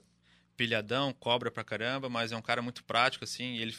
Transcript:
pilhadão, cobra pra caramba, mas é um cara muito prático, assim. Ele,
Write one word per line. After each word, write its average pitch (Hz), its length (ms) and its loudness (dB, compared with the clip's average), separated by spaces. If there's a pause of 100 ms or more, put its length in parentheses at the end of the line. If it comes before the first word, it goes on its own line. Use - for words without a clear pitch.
(560)
pilhadão, 117 580 2
cobra 120 360 0
pra 113 140 -6
caramba, 123 460 -2
mas 117 220 0
é 117 60 -4
um 113 40 -6
cara 120 200 2
muito 120 220 -8
prático, 120 400 4
assim. 123 340 -6
Ele, 113 220 -4